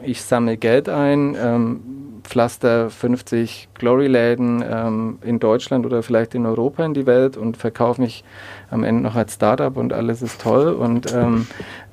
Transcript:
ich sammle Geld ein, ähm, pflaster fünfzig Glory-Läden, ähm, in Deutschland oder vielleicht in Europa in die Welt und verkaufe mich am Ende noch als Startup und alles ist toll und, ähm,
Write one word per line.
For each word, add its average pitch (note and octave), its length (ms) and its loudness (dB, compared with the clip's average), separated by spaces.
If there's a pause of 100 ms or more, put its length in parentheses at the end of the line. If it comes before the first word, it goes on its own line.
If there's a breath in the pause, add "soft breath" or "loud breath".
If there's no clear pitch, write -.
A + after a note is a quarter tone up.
ich B2+ 200 -6
sammle A#2 340 0
Geld A#2+ 320 2
ein, C#3+ 520 0
ähm, A#2+ 400 0 (440)
pflaster A#2 680 0
fünfzig A#2 840 -4
Glory-Läden, A#2+ 960 2
ähm, A2+ 540 -4
in A#2 160 -2
Deutschland A#2+ 480 2
oder A#2+ 160 0
vielleicht A2+ 320 0
in B2 100 -2
Europa A#2 400 0
in D#3 80 -2
die C#3 140 -2
Welt C3 320 4
und A2+ 180 -4
verkaufe A#2+ 460 0
mich A2+ 200 -4 (480 loud breath)
am A2+ 140 -2
Ende A2+ 180 2
noch A2+ 120 -2
als A2+ 220 -2
Startup C3+ 380 2
und B2+ 200 -4
alles A#2 260 -4
ist A#2 220 -10
toll C3+ 320 4
und, A#2+ 400 0
ähm, A#2 320 2 (460 loud breath)